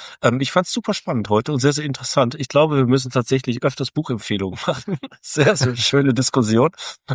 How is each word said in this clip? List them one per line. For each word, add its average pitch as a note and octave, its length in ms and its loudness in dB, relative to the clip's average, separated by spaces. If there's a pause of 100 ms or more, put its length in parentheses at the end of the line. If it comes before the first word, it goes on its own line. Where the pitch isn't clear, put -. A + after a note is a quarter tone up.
(220)
Ähm, B2 180 2
ich C3+ 120 -2
fand's F#3 200 0
super G#3+ 220 -4
spannend A#2 360 -4
heute A2 220 2
und C#3+ 60 0
sehr, C#3 140 4
sehr D3 120 -6
interessant. C3 520 -2
Ich C3+ 120 -6
glaube, D3+ 280 2
wir C3 100 4
müssen C3 240 2
tatsächlich B2+ 520 -2
öfters C#3 280 -2
Buchempfehlungen G2+ 720 -4
<laughs> - 40 -10
machen. D3+ 320 -4 (220)
Sehr, D3+ 360 2
sehr B2+ 200 0
schöne C#3 380 2
Diskussion B2 560 2 (440)